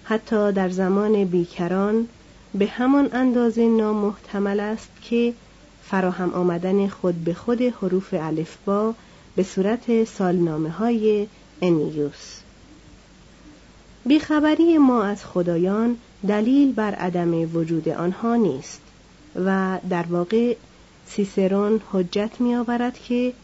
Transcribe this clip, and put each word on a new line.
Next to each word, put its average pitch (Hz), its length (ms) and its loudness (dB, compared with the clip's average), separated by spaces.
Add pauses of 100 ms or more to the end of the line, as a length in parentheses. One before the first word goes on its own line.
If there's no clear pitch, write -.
حتی 214 480 0
در 190 180 0
زمان 196 560 2
بیکران 185 840 0 (480)
به 196 100 2
همان 269 480 2
اندازه 233 540 2
نامحتمل 214 920 0
است 214 300 -8 (120)
که 233 320 0 (500)
فراهم 185 500 -2
آمدن 180 540 0
خود 175 360 -4
به 170 100 -2
خود 240 280 -4
حروف 190 520 -2
الفبا 175 800 -4 (420)
به 185 80 2
صورت 226 600 0
سالنامه‌های 196 1200 0 (340)
انیوس. 156 800 -2 (1700)
بیخبری 302 720 4
ما 254 260 4
از 202 220 -4
خدایان 185 720 0 (300)
دلیل 254 460 4
بر 208 220 -2
عدم 170 600 -2
وجود 165 340 -2
آنها 190 460 -2
نیست 165 460 -2 (640)
و 190 340 0 (100)
در 175 140 -2
واقع 175 520 0 (520)
سیسرون 202 760 0 (100)
حجت 202 480 -2
می‌آورد 240 600 -2
که 247 340 -2 (100)